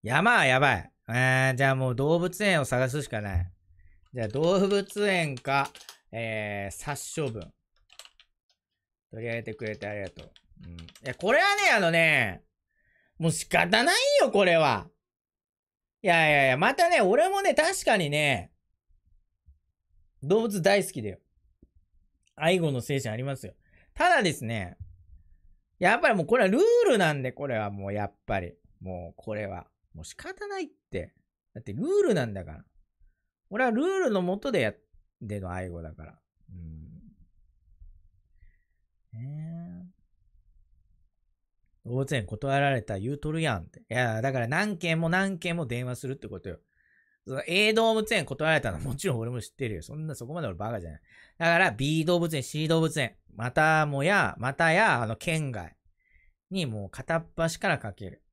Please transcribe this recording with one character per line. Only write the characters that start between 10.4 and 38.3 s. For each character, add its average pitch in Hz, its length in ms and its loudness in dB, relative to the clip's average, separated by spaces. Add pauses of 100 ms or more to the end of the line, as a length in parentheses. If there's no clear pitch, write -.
う 87 40 -16
ん。 87 60 -16
い - 20 -16 (260)
や、 123 100 -8
こ 208 200 -2
れ 294 60 6
は 403 160 4
ね、 403 200 2
あ 208 60 4
の 170 100 4
ね、 147 540 2 (720)
も 165 100 0
う 160 60 2
仕 - 160 -6
方 175 340 4
な 330 80 4
い 392 40 2 (260)
よ、 254 100 2
こ 202 140 4
れ 170 100 6
は。 131 320 2 (1120)
い 214 60 0
や 165 220 6
い - 20 6
や 143 140 6
い - 60 6
や、 131 60 2
ま 214 160 2
た 339 140 4
ね、 330 140 4
俺 240 260 4
も 392 140 0
ね、 359 120 2
確 320 300 0
か 240 140 4
に 160 120 0
ね、 143 440 0 (1700)
動 196 200 2
物 208 180 -2
大 196 240 4
好 - 60 -12
き 135 100 -10
だ 104 80 -6
よ。 - 80 -12 (1200)
愛 175 240 2
護 160 120 2
の 127 100 -2
精 139 180 -2
神 117 100 -6
あ 107 60 -6
り 123 80 -6
ま 139 120 -6
す - 100 -16
よ。 90 80 -14 (400)
た 339 160 2
だ 302 140 4
で 170 100 2
す - 120 -8
ね、 101 320 -6 (1000)
や 185 160 4
っ 247 40 -2
ぱ 320 100 4
り 220 60 4
も 185 80 0
う - 20 -2
こ 233 120 4
れ 240 60 6
は 190 60 4
ル 226 100 2
ー - 20 6 (300)
ル 233 60 6
な 165 160 4
ん 139 80 -4
で、 127 100 -4
こ 143 160 -8
れ 123 100 -2
は 104 120 -2
も 98 180 -8
う 101 60 -4
や 104 120 -2
っ - 80 -10 (120)
ぱ 101 140 -2
り。 87 140 -8 (260)
も 90 320 -10
う - 60 -20
こ 107 180 -10
れ 104 120 -6
は。 90 200 -10 (260)
も 80 80 -16
う - 40 -14
仕 - 100 -18
方 381 320 -12
な 392 120 -8
い 339 60 -6
っ - 20 -18 (240)
て。 85 220 -8 (420)
だ 113 60 -14
っ - 20 -20
て 101 100 -12
ル 139 100 -6
ー - 20 -4 (240)
ル 226 40 4
な 143 120 0
ん 107 80 -8
だ 92 120 -10
か 76 60 -16
ら。 76 120 -16 (840)
俺 233 160 0
は 240 60 2
ル 226 100 0
ー 311 40 2 (200)
ル 247 60 2
の 196 100 2
下 196 300 -2
で 185 100 2
や 107 100 2
っ、 - 60 -16 (440)
で 104 180 -8
の 92 120 -8
愛 92 180 -6
護 85 120 -10
だ 78 120 -12
か 78 120 -16
ら。 80 140 -20 (320)
う - 20 -20
ん。 80 480 -16 (2250)